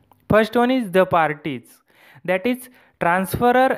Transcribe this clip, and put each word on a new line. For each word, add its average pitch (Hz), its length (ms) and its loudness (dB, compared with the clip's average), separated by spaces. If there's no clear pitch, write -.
First 220 240 2
one 240 160 2
is 262 200 -2
the 185 220 4
parties, 151 520 -2
that 185 180 -4
is 247 240 -4
transferor 240 760 0